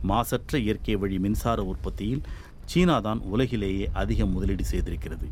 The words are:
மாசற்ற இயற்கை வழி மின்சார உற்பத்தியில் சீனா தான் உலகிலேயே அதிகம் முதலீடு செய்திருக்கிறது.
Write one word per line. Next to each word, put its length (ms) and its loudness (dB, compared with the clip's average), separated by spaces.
மாசற்ற 540 0
இயற்கை 320 0
வழி 280 0
மின்சார 400 0
உற்பத்தியில் 580 -4
சீனா 400 6
தான் 160 -2
உலகிலேயே 560 0
அதிகம் 340 2
முதலீடு 340 0
செய்திருக்கிறது. 600 -4